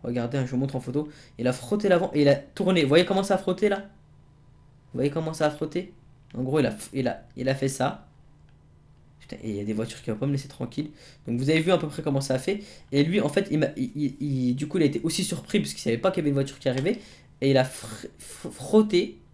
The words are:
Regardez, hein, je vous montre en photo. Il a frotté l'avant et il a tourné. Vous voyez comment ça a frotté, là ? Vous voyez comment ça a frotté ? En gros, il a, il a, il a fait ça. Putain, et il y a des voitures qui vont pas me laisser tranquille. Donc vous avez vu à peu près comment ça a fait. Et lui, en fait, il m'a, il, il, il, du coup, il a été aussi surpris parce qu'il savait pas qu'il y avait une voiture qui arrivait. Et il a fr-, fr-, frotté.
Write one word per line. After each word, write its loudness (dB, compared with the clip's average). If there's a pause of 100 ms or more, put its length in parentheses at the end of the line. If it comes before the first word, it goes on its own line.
Regardez, -4
hein, -2
je -8
vous 0
montre -2
en -2
photo. -4 (300)
Il 0
a 2
frotté -2
l'avant 4
et 4
il 8
a 6
tourné. 0
Vous 2
voyez 8
comment 2
ça 2
a 0
frotté, 0
là ? 2
Vous -18
voyez 0
comment -4
ça 0
a 4
frotté ? -6 (400)
En -4
gros, 0
il 4
a, -2 (160)
il 0
a, -6 (100)
il -2
a 2
fait -2
ça. -4 (1120)
Putain, -16
et -6
il -4
y -6
a -6
des -4
voitures -6
qui -8
vont -2
pas -2
me 0
laisser -2
tranquille. -8 (360)
Donc -2
vous 2
avez 6
vu 4
à 4
peu -2
près -8
comment 0
ça 0
a 0
fait. -2 (300)
Et 4
lui, 2
en 2
fait, 0
il 0
m'a, 2 (100)
il, -4
il, -4
il, 0
du -4
coup, -2
il 4
a 6
été 2
aussi 0
surpris -2
parce -2
qu'il -12
savait 0
pas 2
qu'il -2
y -2
avait 0
une 0
voiture -2
qui 0
arrivait. 0 (400)
Et 4
il 6
a 6
fr-, -10 (120)
fr-, -14
frotté. 2 (160)